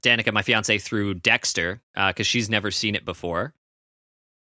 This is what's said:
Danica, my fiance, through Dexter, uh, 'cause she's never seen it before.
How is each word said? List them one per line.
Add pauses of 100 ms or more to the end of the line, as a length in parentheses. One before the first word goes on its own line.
Danica,
my
fiance,
through
Dexter, (140)
uh,
'cause
she's
never
seen
it
before. (880)